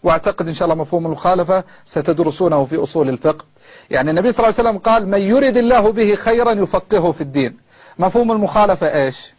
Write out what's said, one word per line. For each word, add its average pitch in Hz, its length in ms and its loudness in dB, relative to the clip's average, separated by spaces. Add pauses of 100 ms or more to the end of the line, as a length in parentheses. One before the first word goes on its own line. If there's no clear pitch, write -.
واعتقد 170 440 0
إن 165 60 -6
شاء 175 180 -2
الله 160 100 0
مفهوم 165 240 -4
المخالفة 180 580 0 (220)
ستدرسونه 156 800 0
في 156 180 -4
أصول 147 260 -2
الفقه. 151 360 -2 (460)
يعني 135 180 0
النبي 185 220 2
صلى 233 160 2
الله 214 120 0
عليه 226 100 2
وسلم 202 100 -4
قال: 220 280 0
"من 196 140 0
يرد 240 360 2
الله 233 340 4
به 208 240 2
خيراً 240 360 0
يفقهه 185 600 0
في 160 100 -6
الدين". 135 360 -4 (420)
مفهوم 226 320 0
المخالفة 196 760 0
إيش؟ - 340 -8